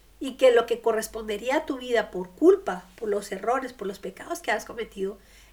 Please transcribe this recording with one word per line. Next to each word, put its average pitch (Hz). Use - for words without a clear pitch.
y 269
que 254
lo 233
que 226
correspondería 220
a 311
tu 262
vida 233
por 180
culpa, 302
por 220
los 202
errores, 240
por 190
los 196
pecados -
que -
has 214
cometido, 208